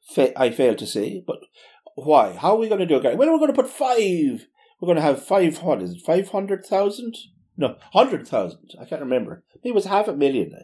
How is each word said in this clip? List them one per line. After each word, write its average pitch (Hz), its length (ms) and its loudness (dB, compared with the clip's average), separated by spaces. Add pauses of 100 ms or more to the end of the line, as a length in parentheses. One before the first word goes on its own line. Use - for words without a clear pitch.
(140)
Fa-, - 260 0
I 127 120 2
fail 120 240 2
to 107 120 -10
see, 143 400 -6
but - 100 -8 (580)
why? 139 400 4
How 165 180 0
are 226 40 2
we 226 120 -2
gonna 190 160 0
do 156 120 2
it, 123 60 0
Gary? 127 120 2
Well, 285 160 4
we're 320 80 2
gonna 294 140 2
put 269 160 0
five, 190 800 -2 (320)
we're 175 80 -4
gonna 165 140 2
have 147 240 0
five, 170 360 0
what 156 200 -2
is - 100 -8
it, 87 140 -16
five 185 240 0
hundred 196 360 -6
thousand? 214 500 -2 (420)
No, 123 180 -2 (180)
hundred 233 340 2
thousand. 95 520 -4
I - 60 -18
can't - 160 -8
remember. 127 420 -4 (200)
It 247 120 -4
was 196 100 2
half 202 220 0
a 165 80 -4
million 135 380 0 (100)